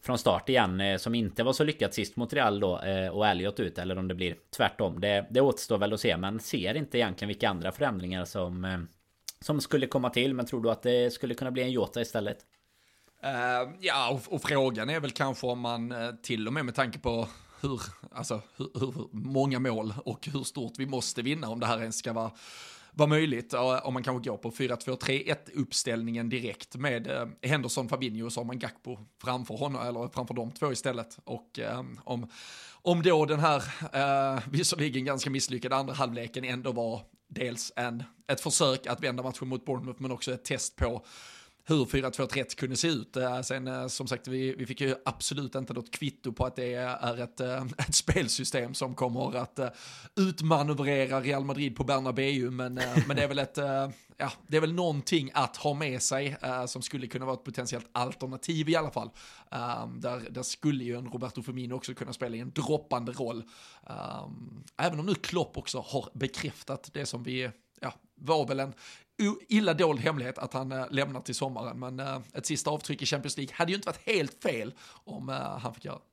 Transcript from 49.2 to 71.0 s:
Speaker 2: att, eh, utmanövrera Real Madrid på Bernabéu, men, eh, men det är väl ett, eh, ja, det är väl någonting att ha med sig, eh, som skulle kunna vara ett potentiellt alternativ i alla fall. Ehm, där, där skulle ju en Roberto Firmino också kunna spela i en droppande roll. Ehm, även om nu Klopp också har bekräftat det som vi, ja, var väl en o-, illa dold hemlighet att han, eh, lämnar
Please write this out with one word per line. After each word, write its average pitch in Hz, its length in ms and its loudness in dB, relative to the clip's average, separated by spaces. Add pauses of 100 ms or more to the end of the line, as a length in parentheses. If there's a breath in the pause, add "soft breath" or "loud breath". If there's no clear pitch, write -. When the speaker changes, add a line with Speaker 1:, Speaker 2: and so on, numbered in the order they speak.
Speaker 2:
att, 123 220 -4
eh, 131 100 0 (480 loud breath)
utmanövrera 143 1040 4
Real 139 240 0
Madrid 139 320 -2
på 139 80 0
Bernabéu, 131 680 2
men, 127 280 -4
eh, 127 280 2
men 143 100 0
det 143 60 4
är 143 60 2
väl 139 100 0
ett, 135 200 -2
eh, 135 300 0 (280 loud breath)
ja, 135 160 -2 (140)
det 151 100 2
är 156 40 8
väl 160 120 2
någonting 160 600 2
att 135 220 2
ha 147 180 2
med 139 280 -2
sig, 139 400 0
eh, 127 240 -2
som 131 160 -6
skulle 131 240 -4
kunna 127 200 -6
vara 131 100 0
ett 123 80 -12
potentiellt 120 480 -4
alternativ 131 760 -2
i 165 80 4
alla 156 140 0
fall. 113 200 -4 (400 loud breath)
Ehm, 120 500 -6
där, 120 200 -2 (100)
där 123 120 -6
skulle 135 420 0
ju 120 120 -4
en 127 140 -8
Roberto 123 320 -6
Firmino 127 320 -6
också 127 200 -8
kunna 127 180 -8
spela 117 240 -4
i 113 40 -6
en 127 100 -8
droppande 135 600 -2
roll. 117 300 -4 (440 loud breath)
Ehm, - 800 -10 (120)
även 160 240 0
om 170 60 -2
nu 202 80 2
Klopp - 440 -2
också - 220 -6
har - 340 -4
bekräftat - 800 -6
det 143 140 -4
som 123 160 -6
vi, 127 280 -4 (300)
ja, 131 120 -6 (220)
var 147 320 2
väl 135 140 0
en 135 120 -2 (500 loud breath)
o-, 208 260 0
illa 214 260 6
dold 151 260 4
hemlighet 135 380 0
att 127 140 -6
han, 131 200 -2
eh, 131 180 -2
lämnar 135 300 0